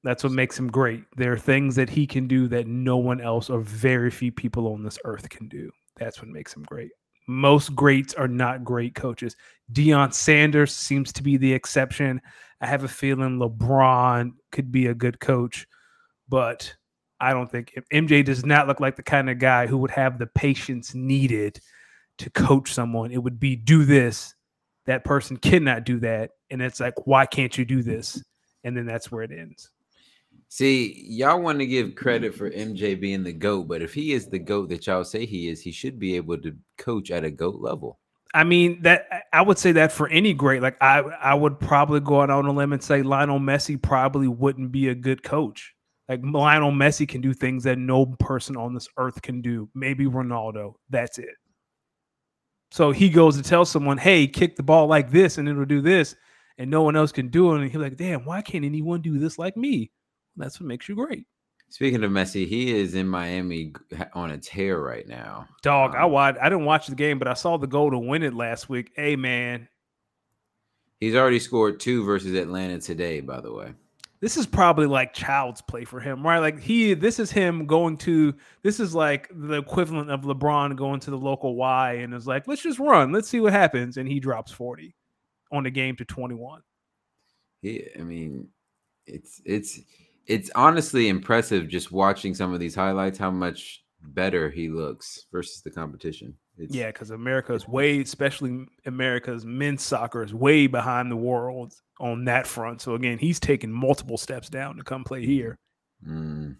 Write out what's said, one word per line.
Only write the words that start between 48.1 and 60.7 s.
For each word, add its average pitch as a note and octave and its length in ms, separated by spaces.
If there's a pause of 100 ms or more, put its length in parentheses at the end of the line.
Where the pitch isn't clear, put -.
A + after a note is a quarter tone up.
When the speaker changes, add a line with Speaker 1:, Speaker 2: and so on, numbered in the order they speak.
Speaker 1:
on A#2+ 160
this B2+ 160 (100)
earth B2+ 240
can B2 200
do. A2+ 320
Maybe C3+ 300
Ronaldo. A#2 680 (160)
That's B2 280
it. - 160 (1400)
So D3 220
he F#3+ 160
goes D#3+ 280
to C#3 60
tell F3 220
someone, C#3+ 340
"Hey, E3 300
kick E3+ 260
the D3 80
ball D#3 240
like D3 240
this E3 280
and D3 100
it'll C#3+ 160
do C#3+ 160
this," E3 340 (420)
and B2+ 140
no D#3 120
one D3+ 120
else D#3 160
can B2+ 180
do E3+ 240
it. D3 80
And C3+ 100
he's D#3 100
like, C3+ 160
"Damn, E3+ 280
why F3+ 180
can't D#3 220
anyone D#3 380
do D3+ 160
this D#3+ 200
like F#3 180
me?" A3+ 340 (480)
That's C3+ 220
what F3 60
makes B2 200